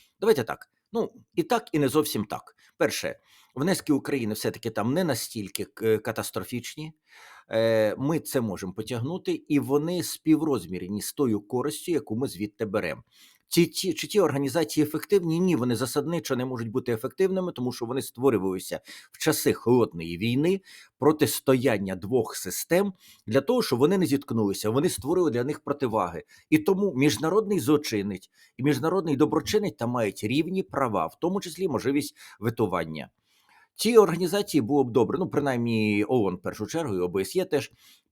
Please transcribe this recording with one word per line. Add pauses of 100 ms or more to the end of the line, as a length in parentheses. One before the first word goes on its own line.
(200)
Давайте
так. (220)
Ну, (220)
і
так,
і
не
зовсім
так. (200)
Перше, (360)
внески
України
все-таки
там
не
настільки
к-,
катастрофічні. (580)
Е,
ми
це
можемо
потягнути,
і
вони
співрозмірні
з
тою
користю,
яку
ми
звідти
беремо. (460)
Ці,
ті,
чи
ті
організації
ефективні?
Ні,
вони
засадничо
не
можуть
бути
ефективними,
тому
що
вони
створювалися (320)
в
часи
Холодної
війни, (380)
протистояння
двох
систем, (340)
для
того,
щоб
вони
не
зіткнулися,
вони
створили
для
них
противаги. (260)
І
тому
міжнародний
злочинець (260)
і
міжнародний
доброчинець
там
мають
рівні
права,
в
тому
числі
можливість (260)
витування. (640)
Ці
організації
було
б
добре,
ну,
принаймні
оон
в
першу
чергу,
і
О
Б
С
Є
теж, (400)